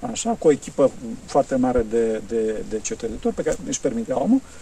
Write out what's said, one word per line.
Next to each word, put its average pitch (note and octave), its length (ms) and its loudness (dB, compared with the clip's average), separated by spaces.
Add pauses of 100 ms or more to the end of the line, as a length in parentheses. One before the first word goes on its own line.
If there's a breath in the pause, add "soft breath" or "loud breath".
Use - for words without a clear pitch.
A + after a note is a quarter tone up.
(120)
așa, A3+ 180 -4
cu A3+ 180 2
o D#3 40 8
echipă C3+ 400 2 (340)
foarte C#3 300 2
mare B2 340 4
de, A2 380 2
de, A2 420 0
de A2 100 -2
cercetători A#2 560 -4
pe E3+ 60 -4
care D#3 160 0 (100)
își - 120 -4
permitea A#3 420 -2
omul, C4 200 4 (200 loud breath)